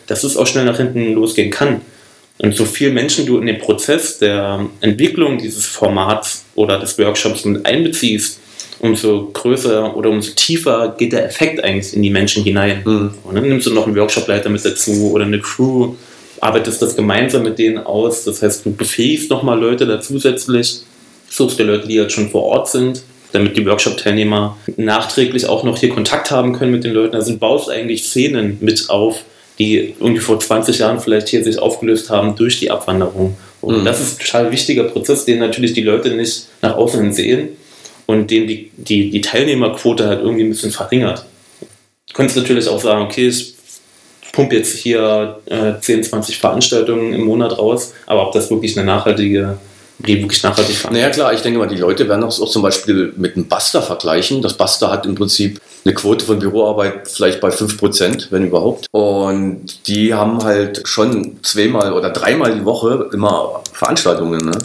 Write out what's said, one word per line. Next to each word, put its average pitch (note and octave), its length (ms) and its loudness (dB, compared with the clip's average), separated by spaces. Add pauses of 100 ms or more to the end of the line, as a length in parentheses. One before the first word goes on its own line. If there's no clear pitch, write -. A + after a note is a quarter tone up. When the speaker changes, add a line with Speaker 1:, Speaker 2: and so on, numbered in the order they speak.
Speaker 1:
dass - 160 0
es C#3 140 0
auch B2+ 100 4
schnell C3 180 0
nach A#2+ 120 -2
hinten A#2+ 380 0
losgehen A2 360 0
kann. C3+ 300 0 (580)
Und G#2 160 2
so A2 100 2
viel C3+ 280 2
Menschen C#3+ 340 0
du B2 120 2
in A2+ 80 -2
den A2 120 -2
Prozess - 600 0
der G2+ 480 0 (140)
Entwicklung B2+ 580 2
dieses A2+ 280 -4
Formats G2+ 760 -2 (100)
oder G2+ 240 2
des - 180 -4
Workshops G2+ 480 0
mit G2+ 220 -2
einbeziehst, B2 720 0 (420)
umso G#2+ 520 0
größer A2+ 640 0
oder A2+ 120 0
umso G#2+ 280 0
tiefer B2 600 0
geht A#2 160 0
der A#2+ 140 0
Effekt - 380 -2
eigentlich G2 300 -2
in G#2 60 0
die G2+ 100 4
Menschen G2+ 340 2
hinein. G2 400 0
Speaker 2:
Mhm. G#2 260 0 (140)
Speaker 1:
Und F#2 100 -8
dann B2 140 0
nimmst C3 180 2
du A#2+ 60 -2
noch A2 160 2
einen G#2 80 0
Workshopleiter G#2 540 0
mit G#2 140 -2
dazu G#2 480 0
oder G#2 120 2
eine G#2 160 0
Crew, B2 540 0 (460)
arbeitest A2+ 400 0
das A2 140 0
gemeinsam A#2 480 2
mit A2+ 160 -2
denen A2 200 0
aus. A#2 440 0
Das G#2 180 -4
heißt, G#2 240 0
du G2+ 80 -2
befähigst C3 580 0
nochmal B2+ 280 0
Leute A#2+ 260 2
da G#2+ 160 0
zusätzlich, B2+ 800 -2 (460)
suchst - 300 0
dir A2 60 4
Leute, G#2 240 0
die A2 60 -2
jetzt G#2+ 180 2
schon G#2 180 -2
vor - 140 2
Ort - 260 0
sind, B2+ 320 0 (300)
damit G#2 240 2
die G#2+ 100 0
Workshop-Teilnehmer G#2 880 0 (200)
nachträglich A#2+ 720 0
auch - 180 0
noch B2 140 0
hier B2+ 100 2
Kontakt B2 420 -2
haben B2 220 2
können B2+ 180 0
mit A#2 140 0
den A#2 80 -2
Leuten. A2+ 240 2
Also A2 200 -2
baust A#2 320 0
eigentlich A#2 360 -4
Szenen A#2 560 0
mit G#2+ 300 0
auf, A2+ 340 0 (340)
die G#2+ 400 0
irgendwie A2+ 220 2
vor A2 180 2
zwanzig A2+ 400 0
Jahren A#2 220 0
vielleicht G#2+ 260 0
hier A2+ 160 0
sich A2 160 0
aufgelöst A2 520 0
haben G#2 260 2
durch A#2+ 240 0
die - 100 0
Abwanderung. F#2 680 -2 (240)
Und - 200 0
Speaker 2:
Mhm. D2+ 40 0
Speaker 1:
das - 160 2
ist B2 200 -4
ein - 40 -8
total A#2+ 280 0
wichtiger C3 320 0
Prozess, - 400 0
den A#2 160 2
natürlich A2+ 320 0
die A2+ 100 0
Leute A#2+ 280 2
nicht A2+ 340 -4 (180)
nach - 140 0
außen A#2+ 260 2
hin G2+ 100 2
sehen D3 360 0 (580)
und G#2+ 240 2
den A2 160 2
die, G#2+ 280 -8
die, G2+ 360 0
die G#2 100 0
Teilnehmerquote A#2+ 840 0
halt G2+ 160 0
irgendwie A2+ 220 0
ein A2 40 2
bisschen G#2+ 220 -2
verringert. G#2+ 560 -2 (340)
Du - 540 -20
könntest - 240 2
natürlich B2 280 2
auch G#2 140 0
sagen, G#2+ 220 2
"Okay, B2 260 0
ich - 260 -4 (800)
pump C#3 180 2
jetzt A2 280 0
hier, G#2+ 640 0
äh, G#2+ 380 -2
zehn, A2 200 2
zwanzig - 360 -4
Veranstaltungen A#2 760 0
im A2+ 120 0
Monat A2+ 340 0
raus", A2+ 340 0 (140)
aber G2 220 2
ob - 40 -8
das G#2+ 180 0
wirklich G#2+ 280 -2
eine G2 80 0
nachhaltige, G2+ 720 0 (400)
die G2+ 240 2
wirklich G2+ 200 -2
nachhaltig G#2 340 2
verankert A#2 260 0
Speaker 2:
Naja, C#3 100 2
klar, C3 220 2
ich A2+ 80 -2
denke A#2+ 160 0
mal, G#2 80 0
die G2 100 -4
Leute F#2 320 0
werden G#2 140 2
das A2+ 180 -2
auch G#2+ 80 -2
zum G#2 140 0
Beispiel F#2+ 560 0
mit F#2 180 -2
dem F2 100 -2
Basta - 360 0
vergleichen. F2 580 -2
Das G#2+ 140 -2
Basta F#2+ 360 0
hat G2+ 140 -2
im G2 100 -2
Prinzip G2+ 460 0 (240)
eine - 80 4
Quote - 320 2
von G#2+ 140 0
Büroarbeit G2+ 720 0
vielleicht F#2 340 0
bei F#2+ 80 2
fünf G#2 260 0
Prozent, G2+ 540 0
wenn F#2+ 160 0
überhaupt. F2 440 0
Und G2 960 -2
die G#2+ 280 0
haben A2 300 0
halt G#2 420 0
schon A2 560 0
zweimal G#2 500 2
oder F#2 160 0
dreimal A2+ 460 0
die G#2 100 -4
Woche A#2 480 0
immer G#2 500 -2 (120)
Veranstaltungen, E2 720 0
ne? E2 180 -2